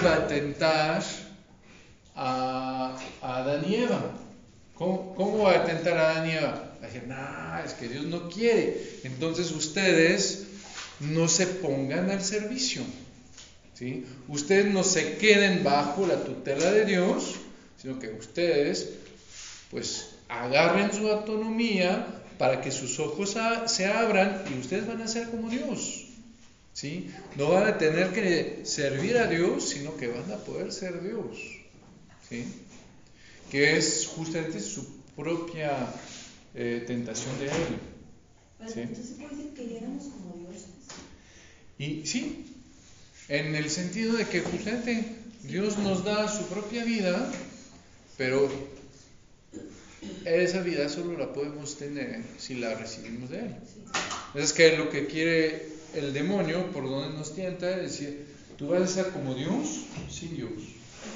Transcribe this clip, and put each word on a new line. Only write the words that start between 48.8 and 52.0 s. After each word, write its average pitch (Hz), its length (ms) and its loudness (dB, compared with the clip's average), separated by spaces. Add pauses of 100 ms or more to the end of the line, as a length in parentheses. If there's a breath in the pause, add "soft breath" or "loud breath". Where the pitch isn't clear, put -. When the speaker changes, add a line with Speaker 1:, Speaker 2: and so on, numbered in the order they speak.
Speaker 1:
esa 180 380 4
vida 147 260 0
solo 175 280 -4
la 127 160 -4
podemos 143 460 -6
tener 127 440 -6 (160)